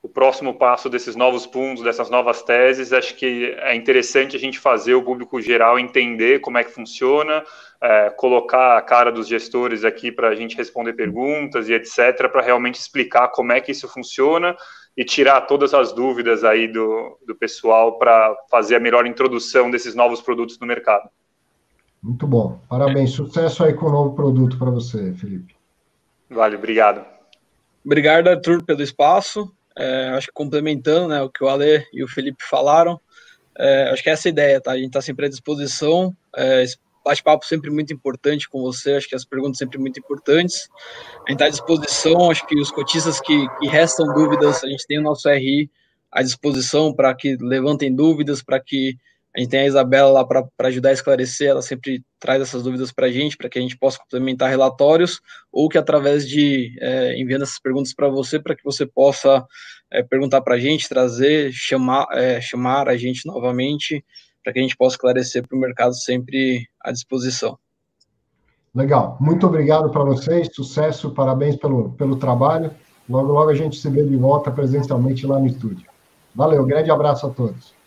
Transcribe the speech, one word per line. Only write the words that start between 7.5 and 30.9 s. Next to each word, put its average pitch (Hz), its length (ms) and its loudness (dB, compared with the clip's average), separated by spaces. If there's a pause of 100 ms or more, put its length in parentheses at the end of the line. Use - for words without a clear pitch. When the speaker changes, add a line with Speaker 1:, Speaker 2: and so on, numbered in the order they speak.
Speaker 1:
é, 107 280 6
colocar 123 680 4
a 107 60 2
cara 120 280 4
dos 113 160 -6
gestores 113 580 -4
aqui 113 280 -2
pra 117 240 0
gente 113 200 -10
responder 117 360 -8
perguntas 120 760 -6
e 117 40 0
et 113 140 -2
cetera, 127 420 0
pra 131 140 2
realmente 123 340 0
explicar 123 520 0
como 120 240 -2
é 127 80 2
que 135 120 -10
isso 123 160 -10
funciona 165 680 -2 (400)
e - 80 -4
tirar 135 380 4
todas 139 320 2
as 123 180 4
dúvidas 117 520 -2
aí 113 240 4
do, 110 580 -4
do 113 80 -12
pessoal 113 640 2
pra 113 380 6 (140)
fazer 113 260 4
a 117 40 4
melhor 120 260 2
introdução 120 640 0
desses 117 240 -6
novos 120 260 2
produtos 117 400 -6
no 120 60 -10
mercado. 117 420 -2 (920)
Speaker 2:
Muito 123 260 -8
bom. 117 420 -2
Parabéns. 135 420 0
Sucesso - 540 -2
aí 151 80 4
com 160 140 -4
o 151 60 2
novo 143 220 0
produto 127 440 2
pra 127 120 -2
você, 110 440 -6
Felipe. 92 420 -12 (720)
Speaker 1:
Vale, 110 280 0
obrigado. 107 480 2 (800)
Speaker 3:
Obrigado, 151 440 4
Arthur, 175 360 2
pelo 147 180 -2
espaço. 185 680 0 (240)
É, 131 340 -6
acho 131 180 -6
que - 40 -20
complementando, 151 760 -2